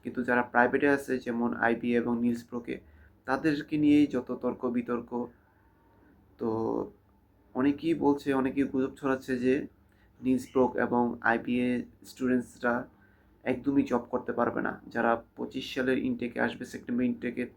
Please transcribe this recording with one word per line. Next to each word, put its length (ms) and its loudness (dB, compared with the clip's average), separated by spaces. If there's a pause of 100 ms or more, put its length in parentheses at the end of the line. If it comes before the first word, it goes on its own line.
কিন্তু 220 -6
যারা 180 2
প্রাইভেটে 460 4
আছে 300 0
যেমন 360 -2
আইবিএ 440 2
এবং 220 0
নিলস 240 0
ব্রকে, 360 -10 (440)
তাদেরকে 540 -2
নিয়েই 280 6
যত 360 -4
তর্ক 240 -4
বিতর্ক। 640 -4 (1080)
তো 120 -2 (1040)
অনেকেই 400 0
বলছে, 380 2
অনেকেই 320 0
গুজব 320 -2
ছড়াচ্ছে 420 -2
যে 280 2 (540)
নিলস 320 0
ব্রক 240 4
এবং 440 2
আইবিএ 600 0 (220)
স্টুডেন্টসরা 840 -2 (560)
একদমই 380 2
জব 160 0
করতে 340 -4
পারবে 300 0
না। 260 -4
যারা 360 0 (120)
পঁচিশ 380 -8
সালের 240 0
ইনটেকে 420 -4
আসবে, 240 -2
সেপ্টেম্বর 380 -4
ইনটেকের 440 -2 (100)